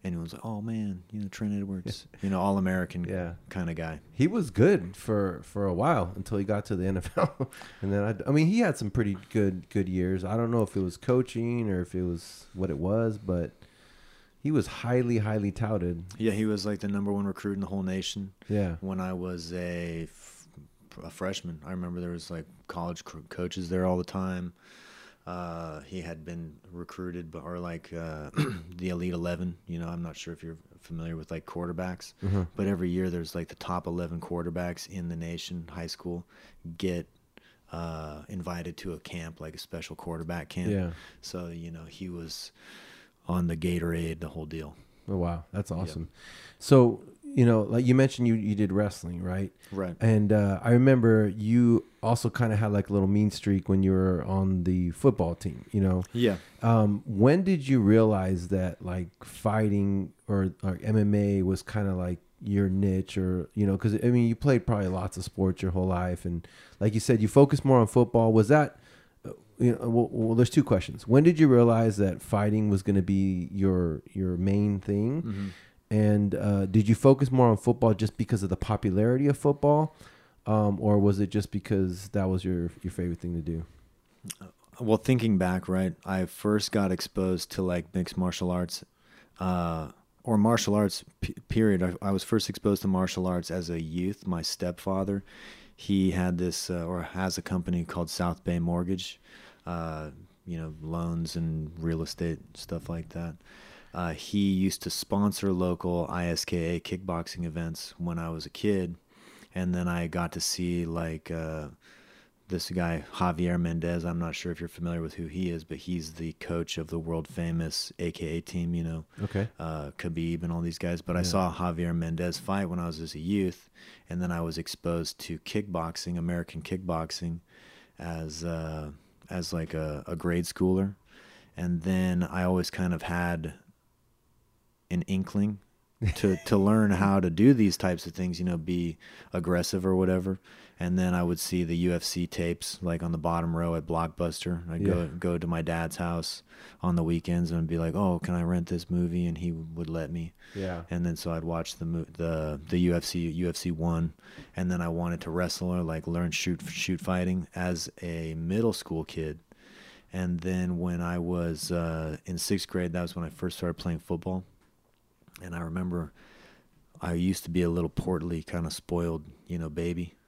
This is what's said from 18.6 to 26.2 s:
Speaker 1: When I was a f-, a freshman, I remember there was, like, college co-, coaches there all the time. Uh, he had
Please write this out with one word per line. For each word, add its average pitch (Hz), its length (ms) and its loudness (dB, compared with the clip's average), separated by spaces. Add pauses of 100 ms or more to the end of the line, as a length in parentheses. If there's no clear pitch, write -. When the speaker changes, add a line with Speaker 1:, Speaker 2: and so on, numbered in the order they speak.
Speaker 1:
When 95 180 -6
I 92 140 -4
was 90 400 -6
a 87 500 -6
f-, - 440 -18 (540)
a - 80 -12
freshman, 90 560 -8
I 82 60 -10
remember 90 300 -6
there 87 100 -6
was, 85 180 -10
like, 80 160 -10 (220)
college 87 380 -8
co-, - 240 -16
coaches 90 400 -8
there 92 160 0
all 92 120 4
the 90 60 -2
time. 90 480 -6 (760)
Uh, 85 560 -10
he 90 200 -12
had 80 240 -12